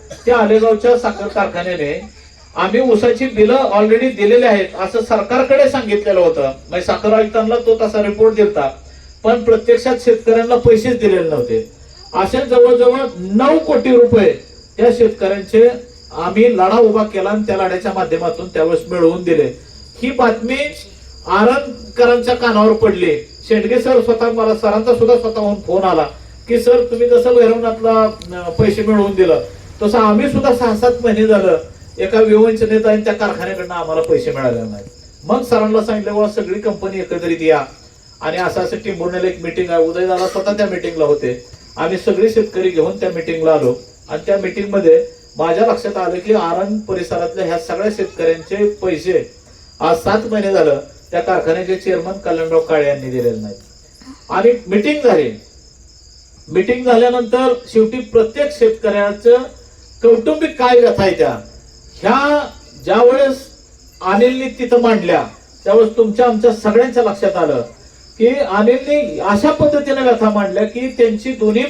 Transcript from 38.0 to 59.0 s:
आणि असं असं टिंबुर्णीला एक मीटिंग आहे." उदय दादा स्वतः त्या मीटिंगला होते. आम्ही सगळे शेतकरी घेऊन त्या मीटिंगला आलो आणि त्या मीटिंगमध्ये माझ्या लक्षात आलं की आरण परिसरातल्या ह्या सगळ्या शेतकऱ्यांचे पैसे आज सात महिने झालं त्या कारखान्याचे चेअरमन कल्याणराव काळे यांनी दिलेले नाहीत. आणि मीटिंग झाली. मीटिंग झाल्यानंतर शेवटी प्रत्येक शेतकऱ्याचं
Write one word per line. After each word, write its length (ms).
आणि 160
असं 240
असं 160
टिंबुर्णीला 520
एक 140
मीटिंग 280
आहे." 120
उदय 240
दादा 200
स्वतः 260
त्या 140
मीटिंगला 380
होते. 400
आम्ही 220
सगळे 320
शेतकरी 380
घेऊन 320
त्या 100
मीटिंगला 420
आलो 220
आणि 180
त्या 120
मीटिंगमध्ये 680
माझ्या 280
लक्षात 300
आलं 220
की 160
आरण 440
परिसरातल्या 640
ह्या 140
सगळ्या 320
शेतकऱ्यांचे 800
पैसे 600
आज 160
सात 220
महिने 220
झालं 280
त्या 100
कारखान्याचे 560
चेअरमन 360
कल्याणराव 480
काळे 280
यांनी 220
दिलेले 300
नाहीत. 160
आणि 220
मीटिंग 380
झाली. 260
मीटिंग 360
झाल्यानंतर 680
शेवटी 340
प्रत्येक 580
शेतकऱ्याचं 800